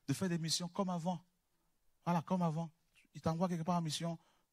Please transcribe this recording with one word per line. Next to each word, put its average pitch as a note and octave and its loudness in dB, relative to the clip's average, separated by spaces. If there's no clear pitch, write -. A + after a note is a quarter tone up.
de C#3 4
faire F#3 0
des E3+ 2
missions E3 -2
comme F#3+ -2
avant. F3 -4
Voilà, F3 2
comme F#3 0
avant. E3 0
Il D3+ -14
t'envoie E3 2
quelque E3+ -2
part F3 2
en E3+ 2
mission, E3 -2